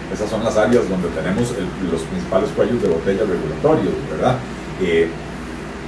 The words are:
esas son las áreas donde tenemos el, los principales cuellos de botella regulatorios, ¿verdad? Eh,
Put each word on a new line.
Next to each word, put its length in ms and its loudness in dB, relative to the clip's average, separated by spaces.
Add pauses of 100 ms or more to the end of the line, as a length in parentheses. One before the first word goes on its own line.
(120)
esas 160 -4
son 160 -2
las 140 0
áreas 300 4
donde 200 0
tenemos 480 0
el, 340 -4
los 120 0
principales 520 0
cuellos 280 2
de 60 2
botella 340 2
regulatorios, 720 2 (180)
¿verdad? 240 2 (460)
Eh, 260 4 (800)